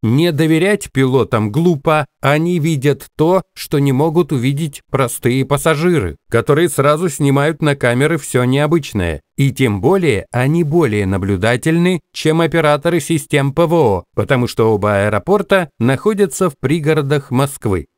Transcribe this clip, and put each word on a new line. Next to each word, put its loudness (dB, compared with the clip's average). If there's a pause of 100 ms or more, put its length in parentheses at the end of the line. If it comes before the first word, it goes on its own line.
Не 2
доверять 0
пилотам 0
глупо, 0 (140)
они 0
видят -2 (100)
то, 2 (100)
что -6
не 2
могут 0
увидеть -4
простые 0
пассажиры, 0 (120)
которые 2
сразу 0
снимают 0
на 0
камеры 0
все -2
необычное. -2 (160)
И 2
тем 0
более 0
они 0
более 0
наблюдательны, 0 (140)
чем 0
операторы 0
систем -2
П 2
В 0
О, 2 (120)
потому 0
что 2
оба 0
аэропорта 0
находятся 0
в -14
пригородах -2
Москвы. -2 (120)